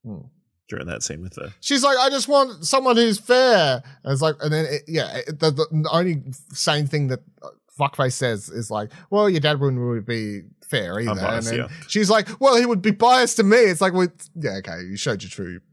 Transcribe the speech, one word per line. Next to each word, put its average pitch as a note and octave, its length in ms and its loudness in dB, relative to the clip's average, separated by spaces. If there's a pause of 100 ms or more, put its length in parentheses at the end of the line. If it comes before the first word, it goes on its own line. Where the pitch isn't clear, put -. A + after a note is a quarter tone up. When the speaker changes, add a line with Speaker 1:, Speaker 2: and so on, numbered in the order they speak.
Speaker 1:
Hmm. G#2 220 -14 (420)
Speaker 2:
during C2 200 -8
that D2 140 -8
scene D#2 200 -10
with F#2 140 -14
her. - 240 -14
Speaker 1:
She's C4+ 220 0
like, C#4 140 4
"I C4 140 2
just C4+ 180 -4
want C4 380 2
someone C4 300 2
who's A3+ 220 2
fair." A3 640 4 (220)
And C3+ 80 -2
it's C3+ 80 0
like, D#3 220 0
and D3+ 100 -2
then, D#3 140 0
it, C#3 200 -6
yeah, C#3+ 300 -4 (100)
it, D#3 140 -8
the, D#3+ 100 4
the D#3 400 -2
only E3 320 0 (300)
sane D3+ 340 0
thing C#3+ 220 -2
that, B2+ 120 -4 (220)
uh, - 60 -18 (320)
fuckface C3+ 320 0
says A2+ 380 -4
is G#2+ 200 -8
like, G#2+ 200 -6 (180)
"Well, G#3 220 2
your E3 100 0
dad D3 200 0
wouldn't C3 200 0
really A#2+ 220 -2
be G#2+ 400 -6 (260)
fair G2+ 320 -4
either." A2+ 120 -4
Speaker 2:
Unbiased, G2 380 -4
Speaker 1:
And - 120 -4
then - 80 -8
Speaker 2:
yeah. - 180 -18
Speaker 1:
she's G#3 220 0
like, G#3+ 280 0
"Well, C4 200 4
he A#3+ 80 2
would A3 160 0
be G#3+ 80 2
biased A#3+ 480 4
to A3+ 60 2
me." G#3 120 6
It's G3 240 4
like, F#3+ 140 2
well, F#3 140 2 (260)
yeah, A#2+ 240 -6
okay, F2+ 240 -10
you F#2+ 160 -10
showed A2 240 -4
your F#2 80 -14
true F2+ 300 -12 (120)